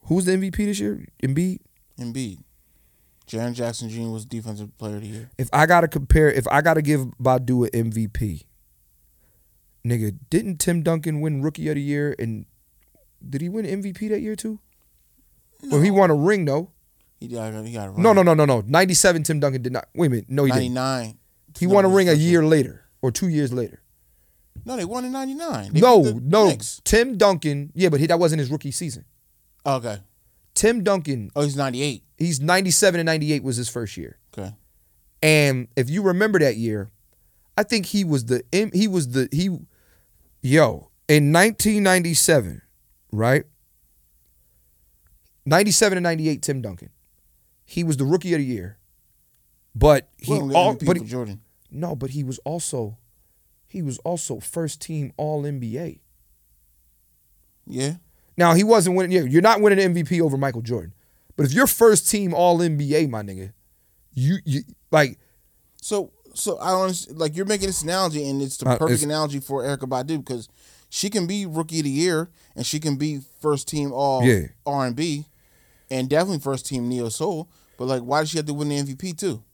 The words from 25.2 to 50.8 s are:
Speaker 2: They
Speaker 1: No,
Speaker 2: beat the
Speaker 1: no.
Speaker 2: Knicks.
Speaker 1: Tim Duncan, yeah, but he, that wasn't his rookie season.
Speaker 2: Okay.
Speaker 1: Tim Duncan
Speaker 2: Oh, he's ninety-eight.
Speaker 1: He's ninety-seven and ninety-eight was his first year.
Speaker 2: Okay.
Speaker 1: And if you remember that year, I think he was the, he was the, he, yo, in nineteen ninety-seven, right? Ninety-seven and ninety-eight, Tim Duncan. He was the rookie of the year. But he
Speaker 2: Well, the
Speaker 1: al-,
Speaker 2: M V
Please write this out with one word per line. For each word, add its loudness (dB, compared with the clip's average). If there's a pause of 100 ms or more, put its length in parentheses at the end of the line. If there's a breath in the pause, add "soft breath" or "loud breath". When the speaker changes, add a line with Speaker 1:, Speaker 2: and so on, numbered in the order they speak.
Speaker 2:
They 4
Speaker 1:
No, 8
Speaker 2:
beat 2
the -6
Speaker 1:
no. 4
Speaker 2:
Knicks. -4
Speaker 1:
Tim 2
Duncan, 0
yeah, 2
but 2
he, 2
that 2
wasn't 2
his -4
rookie -6
season. -10 (640)
Speaker 2:
Okay. -4 (560)
Speaker 1:
Tim 2
Duncan -2
Speaker 2:
Oh, 0
he's -2
ninety-eight. -4 (140)
Speaker 1:
He's -2
ninety-seven 2
and 0
ninety-eight 0
was -4
his -6
first -10
year. -14 (180)
Speaker 2:
Okay. -10 (680)
Speaker 1:
And 2
if 0
you -2
remember 2
that 2
year, -4 (680)
I 2
think -2
he -2
was -2
the, -2 (300)
he 2
was -2
the, -2
he, -2 (880)
yo, 2 (180)
in 6
nineteen 2
ninety-seven, 2 (500)
right? 2 (2000)
Ninety-seven 4
and -2
ninety-eight, 0
Tim -4
Duncan. -14 (760)
He -6
was 0
the 0
rookie 0
of 0
the 0
year. -10 (960)
But 4
he -4
Speaker 2:
Well, 0
the 2
Speaker 1:
al-, 6
Speaker 2:
M 0
V -14